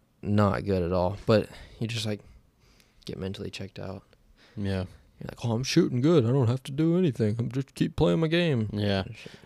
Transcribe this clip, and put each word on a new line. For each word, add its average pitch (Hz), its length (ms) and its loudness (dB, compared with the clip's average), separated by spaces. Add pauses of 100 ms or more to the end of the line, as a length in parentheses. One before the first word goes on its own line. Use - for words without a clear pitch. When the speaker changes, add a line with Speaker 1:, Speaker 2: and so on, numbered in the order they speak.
(220)
Speaker 1:
not 101 420 2
good 95 180 2
at 87 100 0
all. 92 240 0 (100)
But 107 220 4 (300)
you 117 80 -4
just, 113 200 -6
like, 104 140 -4 (840)
get - 140 -10
mentally 95 320 -8
checked 98 280 -12
out. 98 240 -10 (540)
Speaker 2:
Yeah. 98 280 -2 (360)
Speaker 1:
You're - 80 -14
like, - 160 -14
"Oh, 117 80 0
I'm 120 120 -2
shooting 131 360 2
good. 147 240 4
I 110 60 2
don't 131 180 4
have 127 140 -2
to 139 100 -10
do 165 240 2
anything. 117 420 0
I'm 123 140 -2
just 135 220 -6
keep 165 220 0
playing 170 240 4
my 160 80 2
game." 156 440 0
Speaker 2:
Yeah. 101 320 0
Speaker 1:
It's - 180 -16
just, - 240 -18